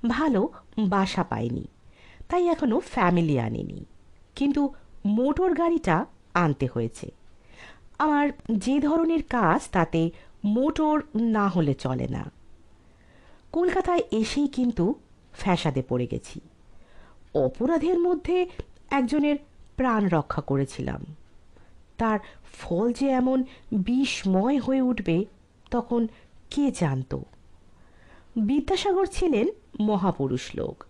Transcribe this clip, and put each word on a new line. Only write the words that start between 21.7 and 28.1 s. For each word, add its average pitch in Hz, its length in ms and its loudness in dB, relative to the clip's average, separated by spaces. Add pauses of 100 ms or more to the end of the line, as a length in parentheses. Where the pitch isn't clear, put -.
তার 220 200 0 (340)
ফল 214 400 -2
যে 269 160 0
এমন 262 360 2 (280)
বিষময় 220 840 2
হয়ে 262 240 0
উঠবে, 202 420 0 (460)
তখন 233 380 -2 (420)
কে 285 200 0
জানত? 135 460 -2 (1200)